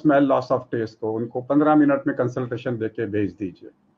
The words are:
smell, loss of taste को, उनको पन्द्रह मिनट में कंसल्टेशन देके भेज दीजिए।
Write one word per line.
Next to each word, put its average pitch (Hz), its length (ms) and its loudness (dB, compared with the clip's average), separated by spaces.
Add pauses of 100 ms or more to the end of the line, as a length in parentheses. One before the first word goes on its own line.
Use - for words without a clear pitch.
smell, 143 300 4
loss 131 220 0
of 127 120 -2 (100)
taste 113 200 -4
को, 110 180 -6
उनको 117 300 -6
पन्द्रह 147 320 2
मिनट 139 320 4
में 143 100 -2
कंसल्टेशन 123 640 -4
देके 110 280 -4
भेज 101 320 -2
दीजिए। 90 320 -10 (280)